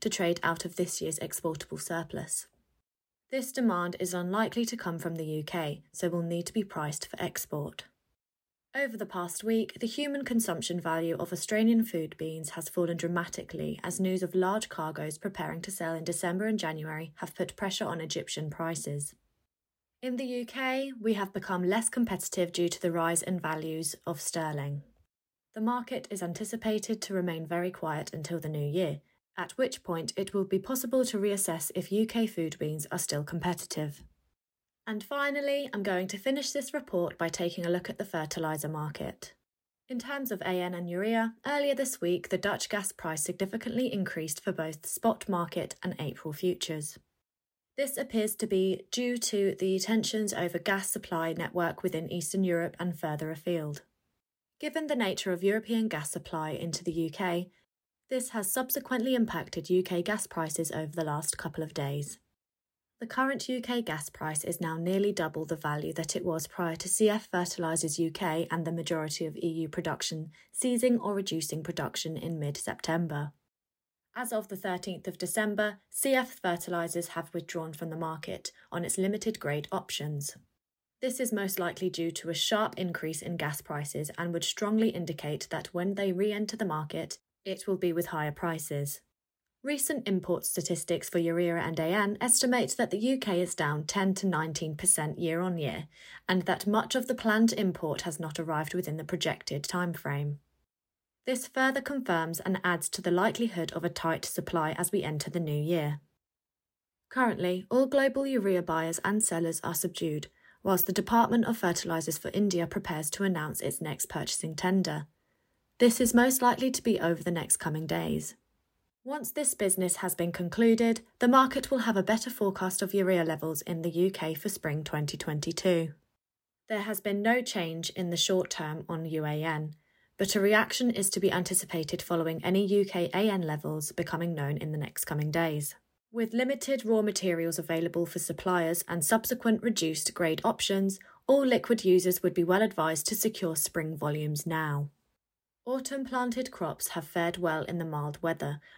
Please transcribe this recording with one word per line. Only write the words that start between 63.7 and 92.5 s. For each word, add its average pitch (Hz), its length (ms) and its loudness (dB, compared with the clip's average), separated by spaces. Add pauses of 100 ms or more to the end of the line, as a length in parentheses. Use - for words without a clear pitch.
gas 156 280 -4
price 156 340 -4
is - 160 -2
now 160 160 -2
nearly 196 380 2
double 160 320 -2
the 160 100 -2
value 156 380 -2
that 160 240 -4
it - 80 -4
was 160 220 -2
prior 165 280 -2
to 185 140 -6
C 214 180 6
F 214 240 0
Fertilisers 165 640 0
U 165 140 2
K 165 400 0
and 165 140 0
the 165 80 -2
majority 160 520 -2
of 151 120 -6
E 170 100 0
U 160 220 -2
production 160 640 -4 (200)
ceasing 247 480 4
or 208 140 -2
reducing 160 500 -2
production 151 540 -4
in 165 220 -4
mid-September. 147 920 -2 (840)
As 240 180 -4
of 214 160 -2
the 196 80 -6
thirteenth 180 500 -4
of 170 120 -6
December, 208 580 0 (140)
C 269 220 2
F 254 280 2
Fertilisers 170 680 -2
have 165 240 -6
withdrawn 160 380 -6
from 160 180 -8
the 160 60 -6
market 160 560 -6 (180)
on 175 140 -2
its - 140 -2
limited 208 420 0
grade 147 320 -2
options. 147 640 -4 (640)
This 254 220 -2
is 226 100 0
most 196 260 0
likely 185 340 0
due 165 200 0
to 165 180 -6
a 170 40 0
sharp 214 420 2
increase 165 460 -2
in 175 160 -4
gas 151 240 -2
prices 147 560 -4
and 170 160 -2
would 165 100 -2
strongly 220 460 2
indicate 151 640 -4
that - 160 -6
when 180 260 -2
they 196 180 2
re-enter 208 460 0
the 220 80 -2
market, 156 540 -4 (260)
it 190 200 -6
will 190 120 0
be 175 160 2
with 170 140 0
higher 151 240 -2
prices. 151 680 -4 (640)
Recent 285 440 -2
import 175 380 2
statistics 170 640 -2
for 175 120 0
urea 170 380 2
and 165 220 -2
A 160 40 0
N 202 360 2
estimate 247 580 2